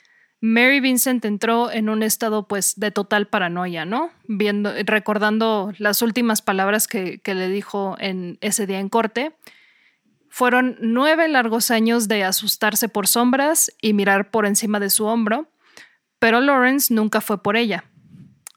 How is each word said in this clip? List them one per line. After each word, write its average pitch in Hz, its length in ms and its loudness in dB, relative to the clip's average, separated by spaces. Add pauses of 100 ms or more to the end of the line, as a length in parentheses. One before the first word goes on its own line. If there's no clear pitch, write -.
(400)
Mary 240 400 4
Vincent 254 440 0
entró 226 460 0
en 220 180 -2
un 220 140 0
estado, 214 460 -2
pues, 202 300 -4
de 208 120 -2
total 208 380 -2
paranoia, 175 560 -4
¿no? 262 260 -4 (160)
Viendo, 208 460 -2 (120)
recordando 214 960 0
las 208 240 0
últimas 233 400 0
palabras 202 460 0
que, 185 320 -6
que 202 140 -6
le 185 140 -4
dijo 196 520 -6
en 185 400 -8
ese 208 260 -4
día 190 140 -4
en 196 80 -6
corte, 233 440 -2 (960)
fueron 247 520 2
nueve 294 480 2
largos 233 420 0
años 226 380 2
de 208 160 0
asustarse 208 640 -2
por 202 180 -2
sombras 269 640 2 (100)
y 220 120 0
mirar 202 380 2
por 214 160 0
encima 208 340 0
de 202 100 -2
su 208 140 0
hombro, 226 440 -2 (720)
pero 233 220 4
Lawrence 269 520 2
nunca 214 280 2
fue 208 220 -4
por 202 140 0
ella. 208 280 -2 (720)